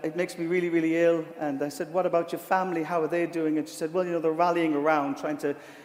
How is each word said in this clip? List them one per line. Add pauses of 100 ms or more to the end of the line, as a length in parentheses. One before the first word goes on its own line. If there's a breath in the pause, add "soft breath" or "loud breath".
it
makes
me
really,
really
ill." (160)
And
I
said,
"What
about
your
family?
How
are
they
doing?"
And
she
said,
"Well,
you
know,
they're
rallying
around,
trying
to (280 loud breath)